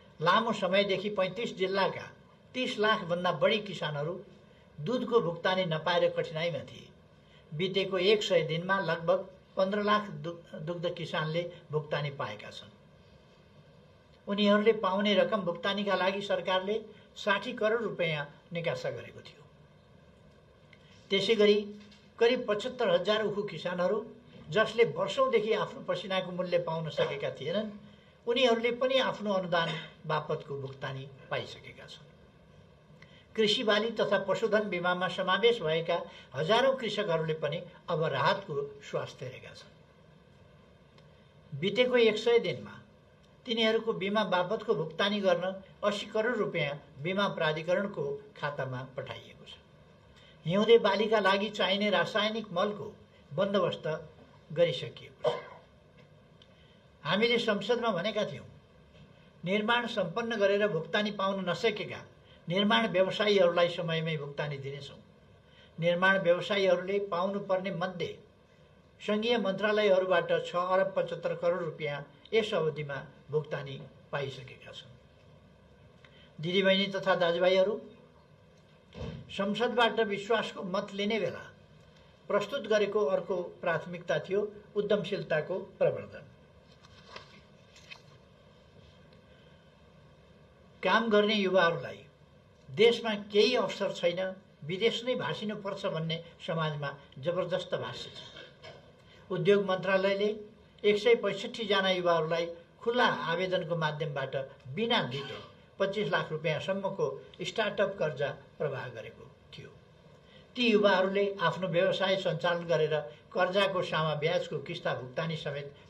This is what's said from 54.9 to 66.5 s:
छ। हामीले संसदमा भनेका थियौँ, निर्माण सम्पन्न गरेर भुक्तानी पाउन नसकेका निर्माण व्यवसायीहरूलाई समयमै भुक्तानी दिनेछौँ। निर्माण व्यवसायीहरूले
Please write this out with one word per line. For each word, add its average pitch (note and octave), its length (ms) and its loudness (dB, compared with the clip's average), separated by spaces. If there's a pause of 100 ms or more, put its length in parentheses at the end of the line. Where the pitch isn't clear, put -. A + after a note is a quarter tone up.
छ। - 120 0 (1700)
हामीले A3 360 2
संसदमा A#3 520 0
भनेका G3+ 320 -2
थियौँ, C#3 220 -10 (960)
निर्माण G#3+ 460 0
सम्पन्न A3+ 480 -2
गरेर G3+ 320 4
भुक्तानी G#3 440 0
पाउन G3 360 -2
नसकेका F#3 540 -2 (460)
निर्माण G#3 400 4
व्यवसायीहरूलाई F3+ 800 4
समयमै D#3+ 480 -4
भुक्तानी C#3+ 420 -8
दिनेछौँ। C3+ 380 -12 (840)
निर्माण F3 400 4
व्यवसायीहरूले F3+ 800 2 (120)